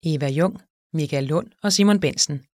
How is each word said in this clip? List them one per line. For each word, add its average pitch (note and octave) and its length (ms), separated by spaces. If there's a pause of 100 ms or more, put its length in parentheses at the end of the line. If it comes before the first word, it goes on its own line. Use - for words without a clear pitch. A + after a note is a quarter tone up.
Eva D3 240
Jung, D#3+ 340 (300)
Michael D3 320
Lund D#3+ 260 (120)
og G3+ 100
Simon G3+ 280
Bensen. D3 540